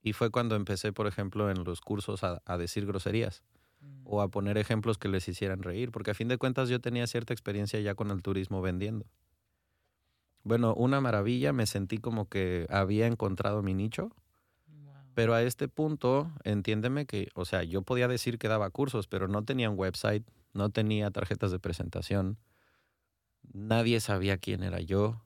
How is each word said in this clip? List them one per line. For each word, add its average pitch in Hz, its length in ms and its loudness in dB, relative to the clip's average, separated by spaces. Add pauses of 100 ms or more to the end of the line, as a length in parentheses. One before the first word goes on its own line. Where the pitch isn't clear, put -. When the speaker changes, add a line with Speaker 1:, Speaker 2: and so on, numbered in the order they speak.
Speaker 1:
Y 110 120 0
fue 120 180 2
cuando 117 240 2
empecé, 101 380 -2
por 104 140 -2
ejemplo, 101 440 -2
en 90 140 -2
los 87 160 -6
cursos 101 420 -4
a, 87 220 -2
a 90 120 -2
decir 87 280 -4
groserías 101 580 -2 (380)
Speaker 2:
Mm. 139 220 -20
Speaker 1:
o 104 180 0
a 98 60 2
poner 101 300 0
ejemplos 107 400 2
que - 100 -4
les 95 220 0
hicieran 95 340 -4
reír, 104 280 -4
porque 107 200 -4
a - 20 0
fin 113 140 -2
de 123 100 2
cuentas 131 300 0
yo 123 140 0
tenía 120 260 -2
cierta 117 260 -4
experiencia 104 460 -2
ya 104 160 -2
con 104 160 -4
el 92 100 -2
turismo 95 400 -2
vendiendo. 101 440 -2 (1400)
Bueno, 117 300 4
una 135 280 4
maravilla, 123 520 2
me 117 120 2
sentí 98 320 -2
como 110 300 -2
que 90 420 0
había 101 380 4
encontrado 104 540 0
mi 95 120 0
nicho, 110 360 -2 (580)
Speaker 2:
Wow. 147 260 -20 (200)
Speaker 1:
pero 117 200 4
a 117 100 6
este 127 240 0
punto, 151 640 0 (120)
entiéndeme 107 640 0
que, 101 300 -4
o 90 100 -4
sea, 92 180 0
yo 90 180 -2
podía 123 260 2
decir 120 300 0
que 110 100 -4
daba 107 220 2
cursos, 123 380 -2
pero 95 200 -2
no 107 160 0
tenía 123 260 0
un 101 100 -2
website, 107 460 0 (280)
no 101 160 0
tenía 107 420 2
tarjetas 101 400 0
de 92 80 -2
presentación, 92 800 -2 (1160)
nadie 113 460 4
sabía 98 380 2
quién 92 260 -4
era 90 180 -2
yo 101 440 2